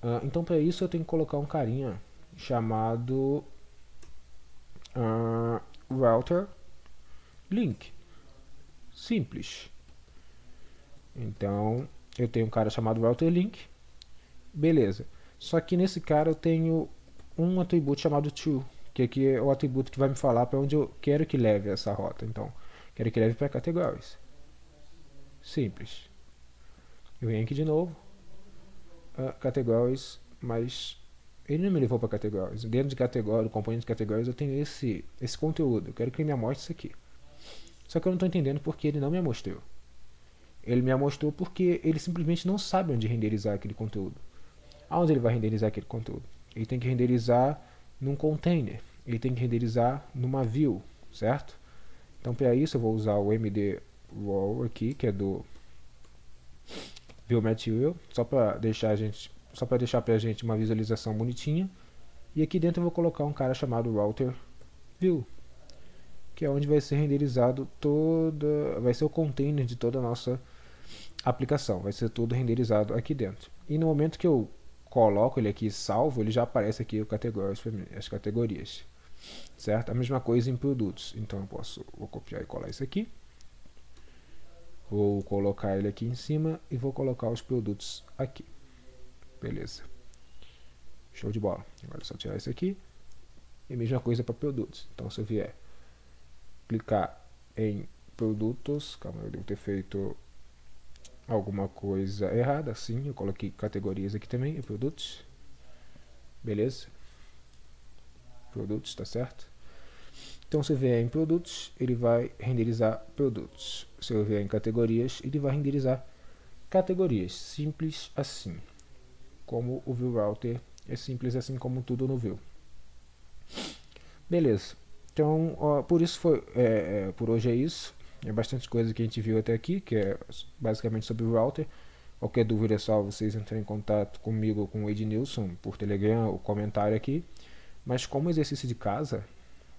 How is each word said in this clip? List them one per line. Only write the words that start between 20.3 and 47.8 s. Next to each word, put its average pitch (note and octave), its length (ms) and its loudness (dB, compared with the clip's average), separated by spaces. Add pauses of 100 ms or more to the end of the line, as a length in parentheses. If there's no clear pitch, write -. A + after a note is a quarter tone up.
pra C3+ 140 0
onde C#3 160 2
eu D3 260 2
quero D3 240 4
que C#3+ 120 0
leve G#2 320 6
essa G2 240 0
rota. G2+ 320 -4
Então, G#2+ 260 -4 (420)
quero A2+ 180 0
que A#2 80 2
leve A2+ 140 6
pra C#3+ 160 0
categories. - 680 -2 (1200)
Simples. - 680 -4 (1120)
Eu B2 60 -2
venho A2 160 0
aqui A#2 100 -2
de D3 120 0
novo. D#3 300 2 (1200)
Ah, C3 160 -4
categories, B2 840 2 (220)
mas A#2+ 560 -4 (500)
ele D#3 160 2
não G3 80 4
me E3+ 80 4
levou A#2+ 200 4
pra A#2 80 0
categories. G#2+ 560 -2
Dentro B2 260 2
de C3 60 -4
categoria, A2+ 480 2
do A2+ 60 0
componente A2+ 320 -2
de - 60 -8
categories, A2 400 0
eu B2 60 -2
tenho C#3 280 -2
esse, A#2+ 420 -2 (180)
esse B2 160 -4
conteúdo. C#3 520 2
Eu - 40 -10
quero A#2+ 180 0
que - 100 -4
ele D3+ 100 0
me C3+ 80 0
mostre A#2+ 240 -2
isso - 80 -10
aqui. - 200 -10 (960)
Só - 120 0
que - 80 2
eu F#3 40 4
não F3+ 60 2
tô F#3 80 4
entendendo D3 360 2
porque - 260 -2
ele D3 140 2
não C#3 100 2
me F#3 100 2
mostrou. A#2 400 -2 (1040)
Ele B2 180 4
me C3 140 6
mostrou C#3+ 360 2
porque F3 520 2
ele D#3 160 4
simplesmente E3+ 480 0
não G3 100 2
sabe F#3 340 2
onde A2+ 160 2
renderizar G#2+ 460 2
aquele G2+ 220 -4
conteúdo. G#2 400 -4 (760)
Aonde E3 240 4
ele C3+ 60 6
vai A#2 140 4
renderizar A2 340 2
aquele G#2 180 -2
conteúdo? - 380 -6 (320)
Ele A2+ 100 -4
tem B2+ 140 -2
que B2 80 0
renderizar B2 720 4 (400)